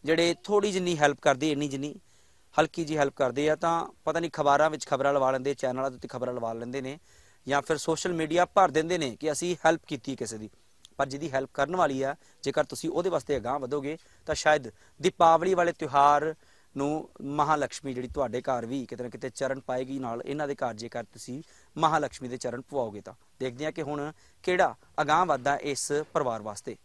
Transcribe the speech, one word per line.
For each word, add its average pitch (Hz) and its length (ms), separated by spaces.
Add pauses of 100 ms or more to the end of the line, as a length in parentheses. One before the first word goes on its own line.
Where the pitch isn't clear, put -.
ਜਿਹੜੇ 165 380
ਥੋੜ੍ਹੀ 202 280
ਜਿੰਨੀ 180 260
ਹੈਲਪ 147 240
ਕਰਦੇ, 143 300
ਇੰਨੀ 143 160
ਜਿੰਨੀ 139 280 (640)
ਹਲਕੀ 160 260
ਜਿਹੀ 151 120
ਹੈਲਪ 143 180
ਕਰਦੇ 139 340
ਆ। 156 60
ਤਾਂ 165 320 (180)
ਪਤਾ 156 140
ਨਹੀਂ 170 120
ਅਖਬਾਰਾਂ 147 380
ਵਿੱਚ 156 180
ਖਬਰਾਂ 139 260
ਲਵਾ 135 180
ਲੈਂਦੇ, 135 220
ਚੈਨਲਾਂ 131 380
ਦੇ 127 40
ਉੱਤੇ 123 120
ਖਬਰਾਂ 123 260
ਲਵਾ 117 200
ਲੈਂਦੇ 123 280
ਨੇ, 135 180 (480)
ਜਾਂ 139 140
ਫਿਰ 156 160
ਸੋਸ਼ਲ 165 360
ਮੀਡੀਆ 160 320
ਭਰ 185 260
ਦਿੰਦੇ 160 260
ਨੇ 131 220
ਕਿ 156 120
ਅਸੀਂ 170 240 (100)
ਹੈਲਪ 160 220
ਕੀਤੀ 135 280
ਕਿਸੇ 113 220
ਦੀ। 107 120 (480)
ਪਰ 139 80
ਜਿਹਦੀ 143 260
ਹੈਲਪ 135 220
ਕਰਨ 143 220
ਵਾਲੀ 143 260
ਆ, 139 140 (280)
ਜੇਕਰ 143 200
ਤੁਸੀਂ 151 260
ਉਹਦੇ 175 200
ਵਾਸਤੇ 147 280
ਅਗਾਂਹ 123 220
ਵਧੋਗੇ 139 380 (280)
ਤਾਂ 156 100
ਸ਼ਾਇਦ 151 340 (320)
ਦੀਪਾਵਲੀ 170 520
ਵਾਲੇ 175 180
ਤਿਉਹਾਰ 147 640 (420)
ਨੂੰ 147 320 (120)
ਮਹਾਲਕਸ਼ਮੀ 143 720
ਜਿਹੜੀ 123 140
ਤੁਹਾਡੇ 127 340
ਘਰ 123 240
ਵੀ 127 200
ਕਿਤੇ 123 180
ਨਾ 123 60
ਕਿਤੇ 127 200
ਚਰਨ 131 300
ਪਾਏਗੀ 131 400
ਨਾਲ, 120 260
ਇਹਨਾਂ 147 220
ਦੇ 139 80
ਘਰ 120 180
ਜੇਕਰ 113 300
ਤੁਸੀਂ 123 400 (340)
ਮਹਾਲਕਸ਼ਮੀ 151 500
ਦੇ 123 100
ਚਰਨ 120 240
ਪਵਾਓਗੇ 113 400
ਤਾਂ। - 120 (260)
ਦੇਖਦੇ 131 260
ਹਾਂ 156 60
ਕਿ 165 100
ਹੁਣ 147 300 (320)
ਕਿਹੜਾ 180 320 (260)
ਅਗਾਂਹ 156 240
ਵੱਧਦਾ 143 320
ਇਸ 143 340 (220)
ਪਰਿਵਾਰ 123 280
ਵਾਸਤੇ। 104 420